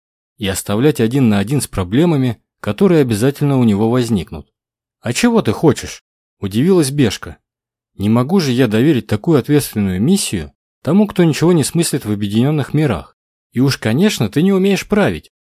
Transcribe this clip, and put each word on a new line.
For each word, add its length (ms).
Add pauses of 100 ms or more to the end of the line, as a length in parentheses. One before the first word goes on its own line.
(360)
и 100
оставлять 540
один 300
на 100
один 220
с 60
проблемами, 720 (180)
которые 400
обязательно 600
у 40
него 260
возникнут. 600 (520)
«А 120
чего 280
ты 100
хочешь?» 520 (360)
удивилась 520
Бешка. 460 (580)
«Не 140
могу 300
же 120
я 160
доверить 400
такую 320
ответственную 600
миссию 520 (300)
тому, 240
кто 160
ничего 300
не 100
смыслит 420
в 60
объединенных 600
мирах. 440 (340)
И 80
уж, 180
конечно, 520
ты 120
не 120
умеешь 340
править». 440 (200)